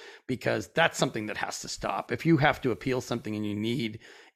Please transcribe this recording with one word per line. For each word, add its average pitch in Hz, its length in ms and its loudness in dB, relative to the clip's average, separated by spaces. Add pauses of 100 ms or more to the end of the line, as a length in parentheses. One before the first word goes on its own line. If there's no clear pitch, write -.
(260)
because 117 420 0
that's 165 300 2
something 117 280 0
that 104 100 -6
has - 240 -4
to - 80 -10
stop. - 440 -4
If - 120 -4
you 160 120 6
have 139 260 4
to 131 80 2
appeal 123 300 0
something 117 340 -4
and 107 120 -2
you 104 100 -2
need 113 420 0 (380)